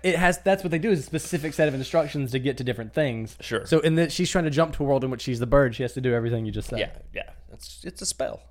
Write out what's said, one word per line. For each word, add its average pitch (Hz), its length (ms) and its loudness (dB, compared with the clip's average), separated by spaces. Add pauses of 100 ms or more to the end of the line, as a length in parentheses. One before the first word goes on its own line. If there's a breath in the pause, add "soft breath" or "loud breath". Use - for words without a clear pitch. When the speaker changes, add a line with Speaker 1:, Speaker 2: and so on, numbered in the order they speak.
Speaker 1:
it 180 120 2
has. 180 280 4
That's 190 200 4
what 180 60 -2
they 170 80 0
do, 208 140 2
is 175 80 4
a - 20 -4
specific 156 540 -4
set 156 120 4
of 139 60 0
instructions 143 600 0
to 135 60 0
get 131 180 -2
to 127 60 -6
different 117 300 -4
things. 117 460 -2
Speaker 2:
Sure. - 260 -4
Speaker 1:
So 160 140 6
in 160 160 4
the, 165 160 2
she's 180 180 0
trying 175 140 0
to 156 80 0
jump 156 240 2
to 147 80 -2
a - 20 0
world 135 180 2
in 131 60 -2
which 123 120 -6
she's 120 180 -4
the 123 80 -2
bird. 135 260 6
She 123 80 -6
has 123 120 -4
to 131 80 -6
do 127 120 2
everything 117 320 0
you 107 60 -4
just 104 180 -6
said. 117 80 -6
Speaker 2:
Yeah, - 140 -4 (240)
yeah. - 160 -10 (200)
It's, - 320 -18
it's - 200 -12
a - 20 -8
spell. - 460 -6